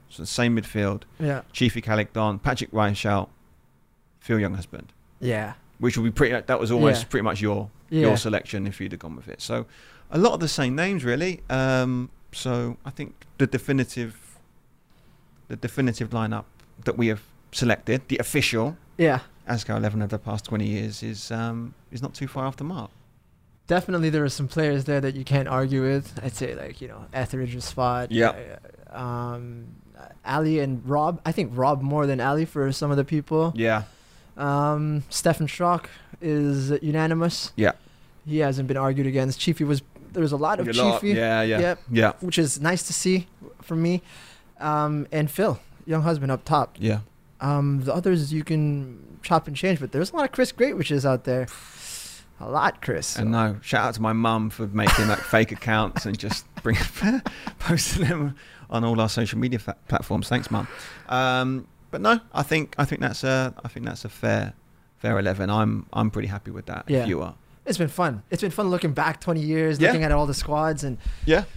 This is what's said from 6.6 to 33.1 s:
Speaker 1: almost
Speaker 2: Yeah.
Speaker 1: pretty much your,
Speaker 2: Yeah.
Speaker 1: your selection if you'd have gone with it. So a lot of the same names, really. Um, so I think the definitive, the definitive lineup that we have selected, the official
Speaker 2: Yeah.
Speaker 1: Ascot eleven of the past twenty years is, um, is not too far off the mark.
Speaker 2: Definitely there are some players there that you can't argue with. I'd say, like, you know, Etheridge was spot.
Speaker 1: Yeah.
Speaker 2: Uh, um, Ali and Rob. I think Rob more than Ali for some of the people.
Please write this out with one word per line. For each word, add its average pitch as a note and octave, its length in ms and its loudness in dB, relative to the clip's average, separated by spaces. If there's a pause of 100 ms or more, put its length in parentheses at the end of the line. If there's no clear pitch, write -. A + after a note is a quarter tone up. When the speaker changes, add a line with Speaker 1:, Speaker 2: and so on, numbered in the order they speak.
Speaker 1:
almost C3 320 4
Speaker 2:
Yeah. - 60 -12
Speaker 1:
pretty A2 140 0
much G#2 180 0
your, G#2 280 0 (200)
Speaker 2:
Yeah. B2 120 2
Speaker 1:
your A#2 160 6
selection G#2+ 500 -2
if G2 140 -8
you'd F#2+ 100 -6
have F2 80 -8
gone D#2 160 -14
with - 140 -16
it. - 120 -14
So A#2 240 -6 (460)
a - 60 -2
lot G#3 160 6
of - 80 -2
the E3 80 0
same C3 260 0
names, F3 300 -2
really. D#3+ 440 -2
Um, B2+ 600 0 (240)
so A#2+ 520 -4
I C#3 60 -12
think - 340 -14 (120)
the C3+ 100 4
definitive, B2 880 -4 (1120)
the - 80 -10
definitive A#2 540 -2
lineup A2 340 -2 (400)
that - 140 0
we A#2+ 100 4
have G#2+ 140 0 (300)
selected, A#2+ 580 2
the A#2+ 100 0
official B2+ 580 0 (200)
Speaker 2:
Yeah. C#3+ 240 4 (260)
Speaker 1:
Ascot A2 300 -2
eleven G#2+ 260 0
of G2 80 -2
the G#2+ 80 -4
past G#2+ 260 -6
twenty G#2+ 220 -2
years G#2 340 -4
is, A2 300 -10
um, A#2 420 -6 (180)
is B2 120 -10
not C#3+ 100 -8
too C3+ 140 -8
far C3 180 -6
off C3+ 120 -6
the C#3+ 60 -10
mark. C#3+ 280 -10 (720)
Speaker 2:
Definitely E3+ 460 2
there D3+ 120 2
are C#3 60 2
some C3+ 180 -4
players D3 360 2
there C#3+ 180 0
that C3+ 140 -2
you C3+ 80 -8
can't C#3 240 2
argue C3 340 0
with. C#3 400 0
I'd B2+ 140 -6
say, - 180 -4
like, - 280 -12
you B2+ 60 -14
know, G#2+ 260 -16
Etheridge B2+ 420 -4
was A#2+ 100 -8
spot. B2 460 -2
Speaker 1:
Yeah. A2+ 240 4 (580)
Speaker 2:
Uh, G2+ 60 -12
um, A#2+ 640 -8 (580)
Ali D#3 360 2
and C3+ 280 -2
Rob. D3+ 380 2
I D#3+ 60 0
think D#3+ 240 -2
Rob C3 260 2
more C#3+ 240 0
than C3+ 160 2
Ali D3 240 2
for C#3+ 260 0
some C#3+ 200 0
of C#3+ 60 2
the C#3 80 4
people. D#3 500 0